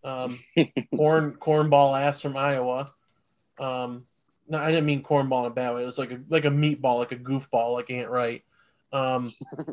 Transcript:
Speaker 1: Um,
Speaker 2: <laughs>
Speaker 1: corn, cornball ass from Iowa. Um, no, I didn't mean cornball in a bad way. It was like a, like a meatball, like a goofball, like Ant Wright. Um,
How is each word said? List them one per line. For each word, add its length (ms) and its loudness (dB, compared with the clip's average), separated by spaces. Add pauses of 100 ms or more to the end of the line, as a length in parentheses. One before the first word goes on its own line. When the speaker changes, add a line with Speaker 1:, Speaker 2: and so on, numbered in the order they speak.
Speaker 1:
Um, 360 -8 (160)
Speaker 2:
<laughs> 400 0
Speaker 1:
corn, 440 2
cornball 600 4
ass 220 0
from 160 -6
Iowa. 540 -2 (680)
Um, 460 -8 (440)
no, 100 -4
I 80 -2
didn't 180 2
mean 180 0
cornball 420 2
in 60 -4
a 40 -16
bad 200 -2
way. 80 -4
It 20 -4
was 120 -8
like 140 -6
a, 180 -10
like 160 2
a 40 4
meatball, 500 2
like 120 -4
a 60 -6
goofball, 560 -2
like 160 -4
Ant 200 -6
Wright. 340 -2 (480)
Um, 420 -2 (400)